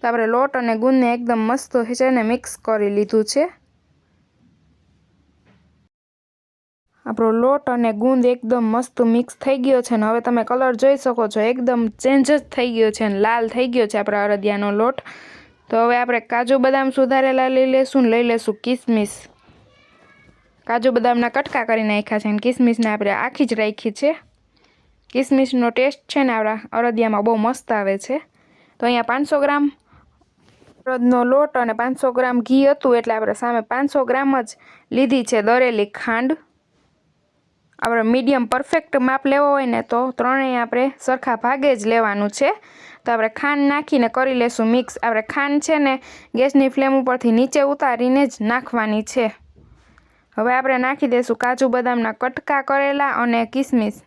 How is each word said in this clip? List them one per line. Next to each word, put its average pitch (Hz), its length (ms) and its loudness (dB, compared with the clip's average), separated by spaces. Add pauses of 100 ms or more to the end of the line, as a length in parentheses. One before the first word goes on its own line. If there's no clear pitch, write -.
તો 240 60 -2
આપણે 233 200 0
લોટ 254 280 0
અને 240 220 0
ગુંદને 247 360 2
એકદમ 240 340 -2
મસ્ત 254 260 -4 (240)
છે 262 140 2
ને 247 120 2
મિક્સ 240 420 -4
કરી 208 320 0
લીધું 208 340 2
છે. 302 160 2 (3500)
આપણો 226 260 0
લોટ 254 380 0
અને 240 240 0
ગુંદ 247 320 0
એકદમ 247 400 0 (100)
મસ્ત 247 240 -4 (160)
મિક્સ 240 240 -2
થઈ 277 240 0
ગયો 262 180 2
છે 240 160 -2
ને 214 80 2
હવે 226 160 0
તમે 240 240 0
કલર 254 300 0
જોઈ 269 220 4
શકો 240 300 -2
છો, 214 140 -2
એકદમ 240 560 0
ચેન્જ 269 300 2
જ 294 120 4 (140)
થઈ 247 220 -2
ગયો 220 160 2
છે 214 180 -2
ને 196 100 -2
લાલ 226 300 0
થઈ 247 180 -2
ગયો 240 200 0
છે 214 120 -4
આપણા 202 280 0
અડદિયાનો 202 440 -2
લોટ. 226 260 0 (720)
તો - 60 -2 (100)
હવે 240 120 2
આપણે 240 240 0
કાજુ 247 380 0
બદામ 269 320 2
સુધારેલા 262 580 2
લઈ 262 260 2
લેશું 262 280 2
ને 233 60 4
લઈ 233 220 2
લેશું 226 320 -2
કિસમિસ. 233 500 -2 (1500)
કાજુ 240 280 0
બદામના 240 340 0
કટકા 269 360 -4
કરી 226 180 0
નાખ્યા 214 360 -2
છે 214 100 -4
અને 208 100 0
કિસમિસને 233 500 0
આપણે 208 240 -2
આખી 254 320 -2
જ 233 100 -4
રાખી 214 360 -4
છે. 277 200 -2 (1000)
કિસમિસનો 254 580 2
ટેસ્ટ 262 360 -2
છે 285 160 -2
ને 254 100 0
આપણા 220 260 -2 (120)
અડદિયામાં 226 520 0
બહુ 226 140 2
મસ્ત 233 340 -2
આવે 202 260 0
છે. 262 240 -6 (580)
તો 240 60 -4
અહીંયા 240 240 0
પાંચસો 285 300 0
ગ્રામ 285 260 2 (1200)
અડદનો 247 340 2 (120)
લોટ 294 260 2
અને 233 160 0
પાંચસો 254 400 -2
ગ્રામ 247 340 0
ઘી 269 200 4
હતું 277 300 2
એટલે 233 160 0
આપણે 214 220 -2
સામે 240 260 -2
પાંચસો 262 440 -2
ગ્રામ 262 260 0 (160)
જ - 80 -18 (360)
લીધી 247 320 2
છે 214 200 0
દળેલી 226 460 2 (100)
ખાંડ. 247 380 -2 (1500)
આપણે 233 200 -2 (100)
મીડિયમ 254 340 0
પરફેક્ટ 285 520 -2
માપ 262 260 -2
લેવો 285 260 2
હોય 277 160 0
ને 233 160 -2
તો 233 160 -2 (180)
ત્રણેય 254 460 0
આપણે 240 220 0 (120)
સરખા 254 460 -2
ભાગે 269 320 2
જ 208 60 -10 (100)
લેવાનું 208 400 0
છે. 277 180 0 (540)
તો 240 80 -4
આપણે 220 180 0
ખાંડ 285 380 0
નાખીને 285 420 0
કરી 262 300 0
લેશું 233 280 0
મિક્સ. 240 260 0 (100)
આપણે 220 200 0 (100)
ખાંડ 285 320 0
છે 311 140 0
ને 269 200 0 (340)
ગેસની 269 360 4
ફ્લેમ 269 340 2
ઉપરથી 247 280 0
નીચે 262 320 2
ઉતારીને 269 640 0
જ 254 120 -6
નાખવાની 220 640 -2
છે. 220 280 -2 (1040)
હવે 233 160 0
આપણે 254 240 0
નાખી 262 360 -2
દઈશું 240 240 0
કાજુ 254 320 0
બદામના 240 440 -2
કટકા 262 500 -4
કરેલા 277 580 0
અને 233 320 0
કિસમિસ. 247 420 -2 (120)